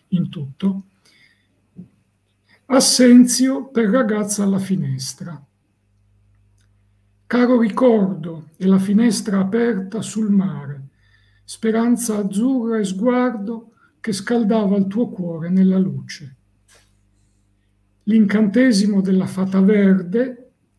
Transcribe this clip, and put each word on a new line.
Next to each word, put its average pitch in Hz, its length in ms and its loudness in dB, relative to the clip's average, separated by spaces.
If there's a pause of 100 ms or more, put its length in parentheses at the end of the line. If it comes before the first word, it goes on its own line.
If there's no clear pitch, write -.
in 170 200 -2
tutto. 190 560 -8 (1800)
Assenzio 254 1000 4
per 226 220 0
ragazza 208 540 0
alla 196 160 0
finestra. 156 800 -6 (1900)
Caro 247 320 2
ricordo 190 960 0
e 185 120 -10
la 190 120 4
finestra 202 600 0
aperta 208 600 -2
sul 214 280 -4
mare, 147 520 -2 (600)
speranza 226 760 -2
azzurra 226 600 -2
e 208 60 -2
sguardo 233 800 -4 (360)
che 220 120 -6
scaldava 220 640 0
il 190 100 0
tuo 233 220 -4
cuore 170 400 -8
nella 190 280 2
luce. 143 580 -6 (1700)
L'incantesimo 208 960 2
della 185 260 0
fata 190 340 -2
verde 196 880 0 (280)